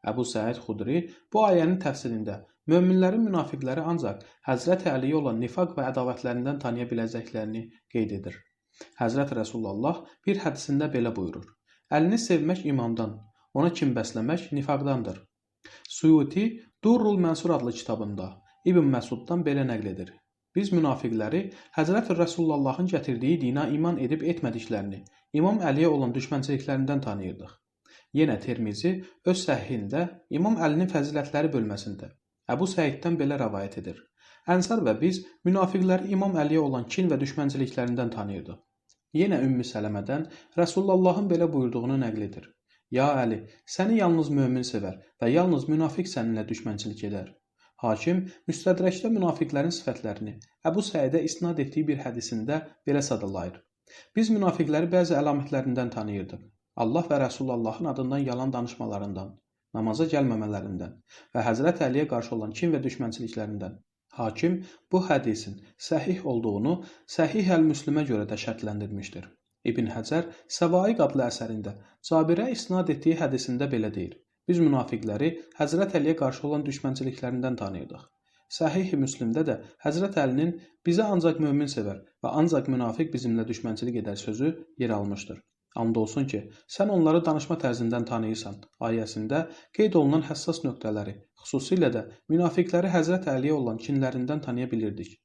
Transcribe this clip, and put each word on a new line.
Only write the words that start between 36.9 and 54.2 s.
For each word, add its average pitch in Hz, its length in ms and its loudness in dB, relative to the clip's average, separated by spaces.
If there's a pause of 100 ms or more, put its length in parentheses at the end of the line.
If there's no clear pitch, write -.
və 139 100 2
düşmənçiliklərindən 131 920 -2
tanıyırdıq." 98 480 -8 (520)
Yenə 170 260 2
Ümmü 131 240 2
Sələmədən 107 600 -4 (300)
Rəsulullahın 185 760 2
belə 170 200 4
buyurduğunu 127 500 0
nəql 110 260 -2
edir: - 240 -10 (440)
"Ya 131 240 4
Əli, 113 260 0 (240)
səni 220 340 2
yalnız 165 300 4
mömin 127 380 2
sevər 98 300 -4 (180)
və 117 160 2
yalnız 156 360 4
münafiq 156 420 0
səninlə 113 380 -2
düşmənçilik 107 560 -6
edər." 101 280 -6 (480)
Hakim 160 420 0 (220)
Müstədrəkdə 185 680 2
münafiqlərin 170 640 0
sifətlərini 107 600 -6 (260)
Əbu 175 200 2
Səidə 151 400 2
isnad 165 360 -2
etdiyi 151 280 0
bir 139 120 0
hədisində 120 640 -4 (180)
belə 143 220 0
sadalayır: 95 560 -4 (520)
"Biz 220 220 2